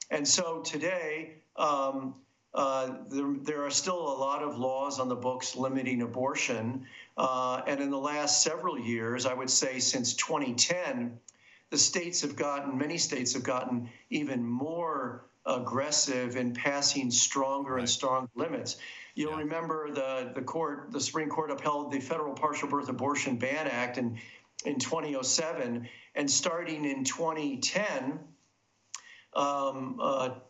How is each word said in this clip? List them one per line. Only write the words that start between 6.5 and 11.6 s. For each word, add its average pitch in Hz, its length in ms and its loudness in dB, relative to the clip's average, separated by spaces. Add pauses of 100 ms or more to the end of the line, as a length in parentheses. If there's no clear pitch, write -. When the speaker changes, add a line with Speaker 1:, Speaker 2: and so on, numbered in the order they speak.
Speaker 1:
Uh, 127 500 2
and 143 140 2
in 139 100 0
the 139 80 0
last 147 440 4
several 165 360 0
years, 117 460 0
I 127 80 2
would 131 180 -2
say 131 280 2
since 123 360 2
twenty 143 400 0
ten, 123 640 2 (500)